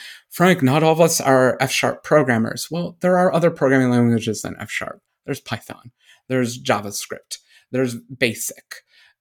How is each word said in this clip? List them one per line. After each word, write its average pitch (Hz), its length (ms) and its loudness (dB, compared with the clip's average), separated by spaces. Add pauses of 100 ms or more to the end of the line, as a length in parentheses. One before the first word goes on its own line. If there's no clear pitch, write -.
(300)
"Frank, 175 320 2
not 135 220 2
all 160 100 4
of 160 80 2
us 165 180 4
are 131 400 4
F 131 120 0
sharp - 320 -2
programmers." 127 680 0
Well, 175 320 -8
there 180 160 2
are 180 160 2
other 165 180 2
programming 131 380 2
languages 117 540 2
than - 160 -10
F 110 100 -14
sharp. - 320 -10 (240)
There's 139 160 -8
Python, - 500 -12 (380)
there's 127 320 -2
JavaScript, - 800 -6 (320)
there's 127 240 -2
basic, - 880 -6 (380)